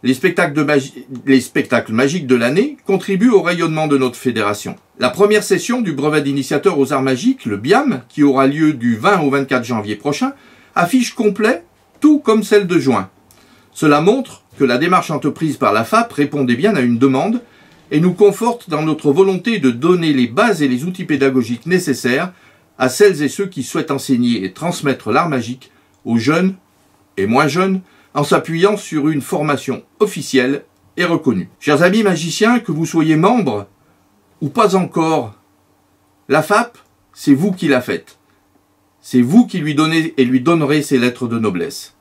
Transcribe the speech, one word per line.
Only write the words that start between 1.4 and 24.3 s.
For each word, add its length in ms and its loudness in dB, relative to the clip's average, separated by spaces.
spectacles 520 -4
magiques 340 0
de 80 4
l'année 500 0
contribuent 460 0
au 100 6
rayonnement 460 -2
de 100 2
notre 200 -2
fédération. 580 -4
La 100 0
première 340 2
session 380 -2
du 120 -4
brevet 280 0
d'initiateur 560 -2
aux 160 0
arts 80 -2
magiques, 440 -2
le 120 -4
biam, 520 0
qui 120 -2
aura 260 4
lieu 260 2
du 240 -2
vingt 240 2
au 80 0
vingt-quatre 340 -2
janvier 320 -6
prochain, 380 -4
affiche 400 0
complet, 480 0
tout 180 6
comme 240 0
celle 240 2
de 100 0
juin. 320 0
Cela 260 2
montre 440 0
que 60 2
la 140 2
démarche 340 0
entreprise 460 -4
par 160 0
la 100 0
fap 300 0
répondait 420 0
bien 200 0
à 60 0
une 160 0
demande 440 2
et 80 0
nous 140 2
conforte 560 0
dans 140 -2
notre 280 0
volonté 480 2
de 120 2
donner 420 0
les 140 2
bases 340 0
et 60 0
les 180 -2
outils 180 -8
pédagogiques 600 -2
nécessaires 680 -2
à 100 0
celles 340 4
et 60 0
ceux 200 -4
qui 160 -10
souhaitent 280 -6
enseigner 540 -2